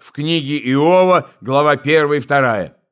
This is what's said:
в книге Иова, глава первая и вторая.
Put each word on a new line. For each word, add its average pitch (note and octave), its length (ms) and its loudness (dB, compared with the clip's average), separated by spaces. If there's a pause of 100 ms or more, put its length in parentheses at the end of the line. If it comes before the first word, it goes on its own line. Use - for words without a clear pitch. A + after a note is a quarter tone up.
в - 100 -20
книге D3 460 -6 (140)
Иова, F3 580 2 (100)
глава C#3+ 360 0
первая D3 420 0
и C#3 40 -4
вторая. A#2+ 560 -2 (140)